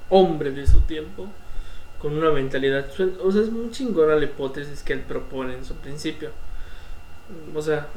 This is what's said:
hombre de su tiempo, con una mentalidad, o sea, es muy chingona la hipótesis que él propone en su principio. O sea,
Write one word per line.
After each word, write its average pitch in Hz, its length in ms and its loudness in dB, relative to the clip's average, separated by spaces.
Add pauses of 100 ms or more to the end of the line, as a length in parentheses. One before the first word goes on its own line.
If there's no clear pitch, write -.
hombre 160 420 4
de 139 160 0
su 143 160 10
tiempo, 170 440 -2 (720)
con 147 180 -2
una 160 140 4
mentalidad, 135 560 2 (360)
o 190 80 2
sea, 208 120 4
es 226 80 0
muy 226 200 -4
chingona 165 460 2
la 147 80 4
hipótesis 143 580 -6
que 143 120 -2
él 135 60 -4
propone 131 540 -6
en 127 100 -8
su - 120 -8
principio. 151 540 -6 (1200)
O 151 80 -4
sea, 151 340 -2